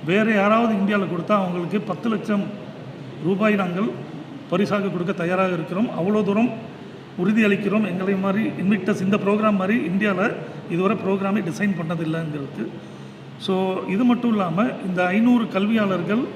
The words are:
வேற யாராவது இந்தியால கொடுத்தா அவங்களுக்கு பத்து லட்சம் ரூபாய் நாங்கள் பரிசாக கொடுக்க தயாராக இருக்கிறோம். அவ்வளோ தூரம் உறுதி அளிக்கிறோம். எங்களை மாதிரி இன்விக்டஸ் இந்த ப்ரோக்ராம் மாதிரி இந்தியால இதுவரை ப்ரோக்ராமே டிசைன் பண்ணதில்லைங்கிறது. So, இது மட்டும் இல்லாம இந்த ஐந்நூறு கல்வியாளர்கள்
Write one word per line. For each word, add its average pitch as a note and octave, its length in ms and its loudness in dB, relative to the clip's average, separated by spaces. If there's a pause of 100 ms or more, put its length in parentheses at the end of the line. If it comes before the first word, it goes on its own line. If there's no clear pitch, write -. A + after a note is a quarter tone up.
வேற G#3+ 260 2
யாராவது A3 420 4
இந்தியால G3 260 2
கொடுத்தா E3+ 320 -2
அவங்களுக்கு F3+ 480 0
பத்து G3+ 280 -6
லட்சம் G#3 340 -2 (840)
ரூபாய் G3+ 300 2
நாங்கள் F#3 300 0 (640)
பரிசாக G3 380 0
கொடுக்க F3 240 -2
தயாராக F#3 360 0
இருக்கிறோம். F3+ 400 -2
அவ்வளோ G#3 340 0
தூரம் G#3 280 2 (680)
உறுதி G#3+ 280 4
அளிக்கிறோம். G3+ 420 2
எங்களை F#3 280 0
மாதிரி G3 340 0
இன்விக்டஸ் F#3+ 540 0
இந்த G3 140 2
ப்ரோக்ராம் G#3 400 2
மாதிரி G3+ 300 2
இந்தியால G3 480 2 (360)
இதுவரை F#3 260 2 (100)
ப்ரோக்ராமே G3 360 0
டிசைன் F3+ 380 0
பண்ணதில்லைங்கிறது. D#3+ 840 -4 (720)
So, F#3 500 0
இது G3+ 160 2
மட்டும் A#3+ 260 4
இல்லாம G3 340 2 (220)
இந்த F3+ 200 2
ஐந்நூறு A3+ 420 4
கல்வியாளர்கள் G3+ 760 2 (120)